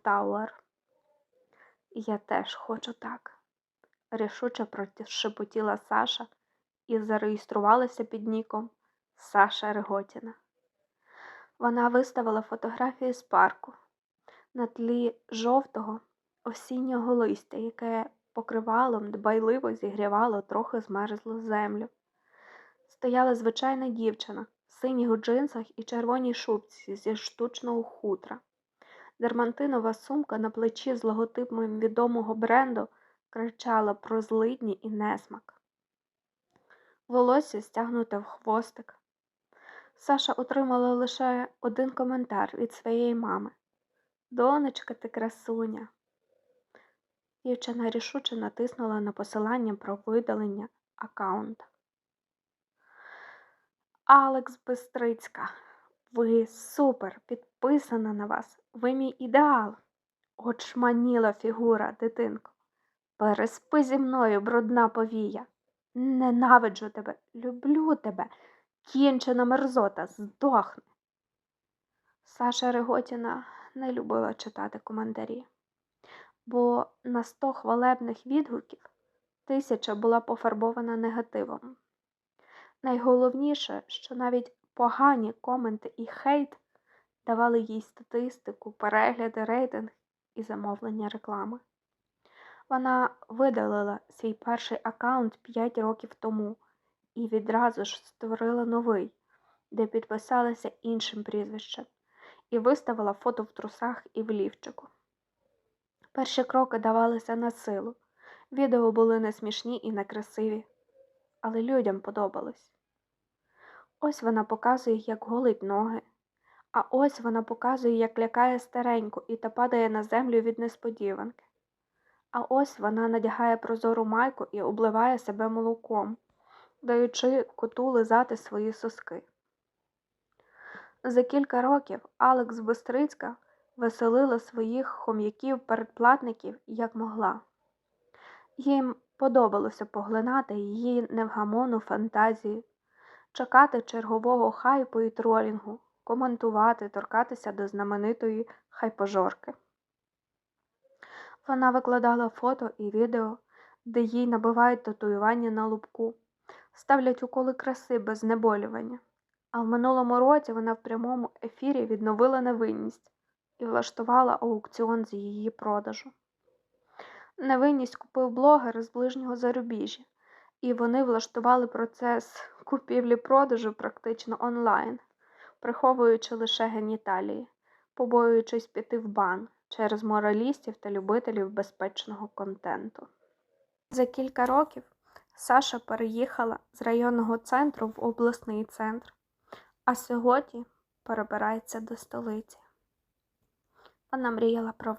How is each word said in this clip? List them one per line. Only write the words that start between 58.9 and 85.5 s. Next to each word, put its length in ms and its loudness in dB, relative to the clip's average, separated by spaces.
мій 260 -2
ідеал. 560 4
Очманіла 960 2
фігура, 680 0
дитинко. 520 -4
Переспи 640 2
зі 160 2
мною, 420 4
брудна 480 4
повія. 580 -2
Ненавиджу 960 4
тебе, 240 -10
люблю 600 2
тебе, 320 -4
кінчена 640 2
мерзота, 600 2
здохни". 760 0
Саша 480 -2
Риготіна 720 -2
не 180 -6
любила 420 -2
читати 500 -10
коментарі, 600 -8
бо 400 2
на 200 -2
сто 280 -4
хвалебних 760 0
відгуків 640 -4
тисяча 500 -2
була 260 4
пофарбована 760 -2
негативом. 800 -6
Найголовніше, 1040 2
що 280 -14
навіть 380 -2
погані 640 4
коменти 560 -4